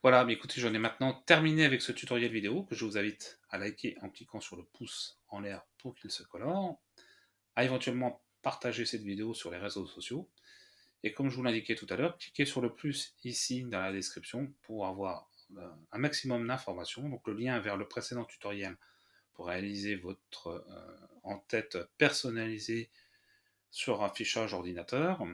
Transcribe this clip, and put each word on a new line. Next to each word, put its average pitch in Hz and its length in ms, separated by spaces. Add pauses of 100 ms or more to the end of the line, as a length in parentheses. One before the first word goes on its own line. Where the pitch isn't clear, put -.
Voilà, 127 240
mais 117 80
écoutez, - 260
j'en 117 140
ai 110 60
maintenant 123 340 (120)
terminé 156 380
avec 135 180
ce 120 120
tutoriel 120 380
vidéo 113 320
que 117 120
je 113 80
vous 107 140
invite - 420 (100)
à 98 80
liker 98 440
en 98 80
cliquant - 320
sur - 160
le 85 80
pouce - 520 (120)
en 101 100
l'air 98 240 (140)
pour - 180
qu'il - 160
se - 120
colore, 170 540 (800)
à 120 80
éventuellement 127 580 (200)
partager 120 440
cette 107 180
vidéo 104 300
sur - 160
les 87 80
réseaux 98 300
sociaux. - 420 (760)
Et 107 100
comme 139 160
je 127 80
vous 127 60
l'indiquais 113 320
tout - 140
à 95 60
l'heure, 160 220
cliquez - 280
sur - 140
le 120 160
plus - 480
ici 127 400
dans 110 160
la 95 140
description 135 600 (100)
pour 107 240
avoir, 95 420 (280)
euh, 87 120 (240)
un 107 40
maximum 123 500
d'informations. 120 600
Donc 131 180
le 110 80
lien 120 260
vers 101 180
le 101 100
précédent 117 380
tutoriel 101 500 (580)
pour 87 140
réaliser 101 480
votre, 90 520
euh, - 600 (160)
en-tête - 540 (200)
personnalisée 113 920 (840)
sur 107 320
un 98 60
fichage 110 440
ordinateur. 95 800